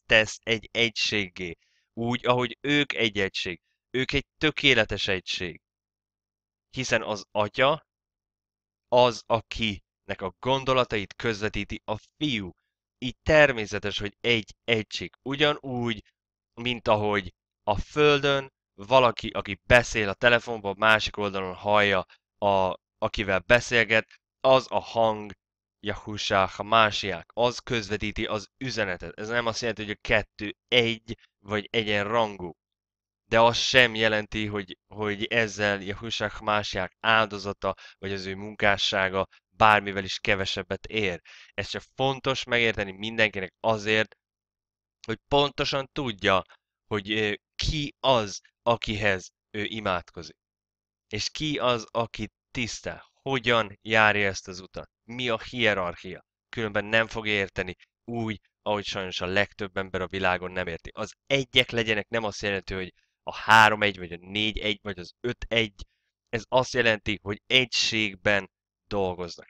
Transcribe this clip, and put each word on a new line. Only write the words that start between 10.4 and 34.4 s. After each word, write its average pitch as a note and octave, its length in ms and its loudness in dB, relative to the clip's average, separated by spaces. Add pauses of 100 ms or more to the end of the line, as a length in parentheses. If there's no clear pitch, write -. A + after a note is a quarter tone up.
közvetíti G#2 720 -4
a G#2+ 120 -4 (200)
Fiú. A2 340 -2 (460)
Így B2 260 -8
természetes, A2 760 2
hogy G#2 200 -8
egy A#2 440 0
egység. A2 580 -2
Ugyanúgy, C3 840 -2 (500)
mint A#2+ 340 -6
ahogy G#2 460 2 (300)
a G#2 160 0
Földön C#3+ 760 2 (200)
valaki, A2+ 560 4
aki G2 380 -6
beszél A#2 420 4
a G2 40 -2
telefonban, A2+ 640 2
másik A2 400 2
oldalon F#2+ 380 -4
hallja, G2+ 500 2 (320)
a, F#2+ 380 2 (220)
akivel G2 420 -2
beszélget, A2+ 680 2 (320)
az C3 300 4
a G2+ 100 -2
hang G#2+ 520 0 (480)
Jahusha G2+ 640 0
Hamásiák, G2+ 880 0
az A#2+ 260 0
közvetíti G#2+ 680 -4
az G#2 220 -4 (100)
üzenetet. G2+ 640 -6
Ez G#2+ 80 -8
nem A#2 180 -2
azt A2+ 160 -4
jelenti, A2 200 -4
hogy G#2 100 -6
a - 160 -10
kettő G#2 480 -2 (120)
egy A#2 500 0 (220)
vagy G2+ 320 -4
egyenrangú. G#2 800 -2 (800)
De A2+ 120 6
az A#2 160 6
sem B2 380 4
jelenti, A2 500 0